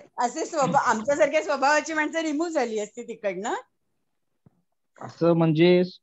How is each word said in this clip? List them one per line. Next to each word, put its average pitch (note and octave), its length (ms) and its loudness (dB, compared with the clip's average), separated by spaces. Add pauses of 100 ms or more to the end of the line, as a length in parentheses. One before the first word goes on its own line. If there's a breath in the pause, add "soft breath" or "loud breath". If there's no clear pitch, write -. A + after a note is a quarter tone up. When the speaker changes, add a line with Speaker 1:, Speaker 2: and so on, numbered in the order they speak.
(180)
Speaker 1:
असे B3 280 -4
स्वभाव, C#4+ 280 -2
आमच्यासारख्या C#4 720 2
स्वभावाची D4 500 0
माणसं D#4 260 -4
रिमूव्ह D#4+ 320 -4
झाली A#3 280 -2
असती G#3+ 240 -10
तिकडनं. G#3 500 -6 (1500)
Speaker 2:
असं - 320 0
म्हणजे E3 500 4 (200)